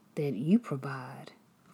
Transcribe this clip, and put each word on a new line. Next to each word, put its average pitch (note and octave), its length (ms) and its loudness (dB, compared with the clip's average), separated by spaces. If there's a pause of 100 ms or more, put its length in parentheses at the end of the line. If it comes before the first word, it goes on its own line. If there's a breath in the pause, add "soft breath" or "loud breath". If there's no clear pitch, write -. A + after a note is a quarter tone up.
(140)
that C#3+ 200 0
you D#3 240 6
provide C3+ 720 -6 (420)